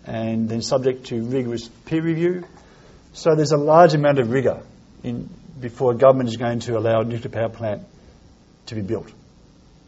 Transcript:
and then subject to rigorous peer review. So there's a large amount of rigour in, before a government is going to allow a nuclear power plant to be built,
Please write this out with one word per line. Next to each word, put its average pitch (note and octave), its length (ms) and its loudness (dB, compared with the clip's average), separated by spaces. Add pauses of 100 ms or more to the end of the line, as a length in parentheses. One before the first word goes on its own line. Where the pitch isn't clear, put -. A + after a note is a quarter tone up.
and A2+ 420 -4
then A2+ 140 -4
subject B2+ 460 -2
to A#2+ 140 -6
rigorous A#2+ 460 -4
peer - 340 -6
review. E3+ 440 -2 (680)
So D#3+ 220 2
there's D3 160 2
a D#3 60 4
large D#3 360 6
amount D3 260 2
of A#2 100 0
rigour A#2+ 320 0 (420)
in, B2 260 -8 (300)
before B2 340 -2
a - 20 -2
government C3 340 6
is A2+ 80 -8
going A#2+ 220 -4
to A2+ 180 -4
allow A2+ 240 2
a - 40 -4
nuclear A#2 260 -8
power A#2 180 -4
plant G#2+ 340 -8 (840)
to A#2 80 -12
be A2 60 -6
built, G2 300 -8 (760)